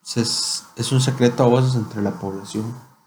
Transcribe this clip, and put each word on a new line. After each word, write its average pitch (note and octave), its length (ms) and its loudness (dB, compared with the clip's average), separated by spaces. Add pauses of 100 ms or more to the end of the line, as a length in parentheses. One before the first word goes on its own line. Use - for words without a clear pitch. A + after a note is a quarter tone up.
se - 180 -2
es, - 440 -4 (100)
es A#2 160 -4
un C3 100 4
secreto C3 420 2
a B2 40 6
voces B2+ 280 4
entre G#2+ 280 -4
la G2 160 -4
población. G#2+ 580 -8 (300)